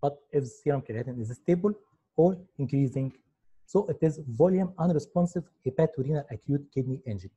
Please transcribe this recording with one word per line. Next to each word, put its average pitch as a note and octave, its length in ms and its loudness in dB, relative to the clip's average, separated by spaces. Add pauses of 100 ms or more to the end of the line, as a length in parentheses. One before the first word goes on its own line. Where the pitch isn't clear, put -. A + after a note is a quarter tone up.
But C#3+ 160 -2 (140)
if C3+ 160 0
serum C#3 340 -2
creatinine B2 400 -8
is A2 140 -6
stable F3 380 2 (440)
or F3+ 200 6 (200)
increasing, C3+ 560 0 (520)
so G3+ 220 2
it E3 140 -4
is D#3+ 260 2
volume F3+ 520 2
unresponsive F3 640 0 (220)
hepatorenal C#3+ 680 0
acute C#3+ 420 -4
kidney C3 320 -4
injury. G2 320 -10